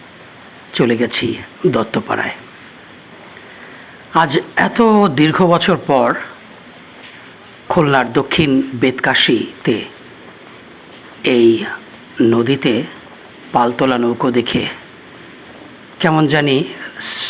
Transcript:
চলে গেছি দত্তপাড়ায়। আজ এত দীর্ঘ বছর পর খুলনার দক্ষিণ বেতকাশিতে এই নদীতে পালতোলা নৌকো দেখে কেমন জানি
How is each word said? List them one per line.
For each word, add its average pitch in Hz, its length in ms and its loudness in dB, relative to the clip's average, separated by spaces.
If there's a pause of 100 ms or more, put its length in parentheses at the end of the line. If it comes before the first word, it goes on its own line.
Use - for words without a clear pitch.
(760)
চলে 120 240 2
গেছি 117 260 -4 (460)
দত্তপাড়ায়। - 640 -4 (1900)
আজ 156 100 0 (360)
এত - 120 -4 (400)
দীর্ঘ 151 200 2 (140)
বছর - 240 2 (120)
পর 127 200 4 (1600)
খুলনার 139 360 2 (100)
দক্ষিণ 143 340 0 (300)
বেতকাশিতে 127 960 0 (1600)
এই 117 120 6 (840)
নদীতে 123 400 0 (800)
পালতোলা 123 500 0
নৌকো 120 240 -2 (100)
দেখে - 260 -2 (1400)
কেমন 156 220 2 (100)
জানি 143 220 2 (760)